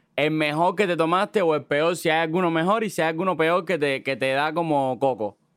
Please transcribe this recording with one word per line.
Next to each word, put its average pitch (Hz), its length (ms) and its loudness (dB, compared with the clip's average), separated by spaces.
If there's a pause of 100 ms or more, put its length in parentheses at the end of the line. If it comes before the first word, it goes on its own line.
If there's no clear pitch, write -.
(140)
el 151 160 0
mejor 156 460 0
que 202 100 2
te 175 100 0
tomaste 185 460 0
o 160 120 2
el 139 100 -2
peor, 160 320 0
si - 120 -4
hay 160 120 2
alguno 170 300 0
mejor 185 340 0
y 190 60 -4
si 175 120 -2
hay 160 60 2
alguno 165 280 -2
peor 165 280 2
que 170 140 -2
te, 139 240 -2
que 135 140 -4
te 131 160 0
da 147 220 0
como 143 460 0
coco. 107 360 -2 (200)